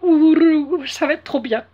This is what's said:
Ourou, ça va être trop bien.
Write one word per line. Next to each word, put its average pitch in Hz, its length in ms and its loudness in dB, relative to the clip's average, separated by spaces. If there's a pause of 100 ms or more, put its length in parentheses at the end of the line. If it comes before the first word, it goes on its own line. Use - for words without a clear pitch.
Ourou, 311 840 2
ça - 220 -6
va 285 60 -2
être 330 120 -12
trop 262 160 -6
bien. 226 320 -6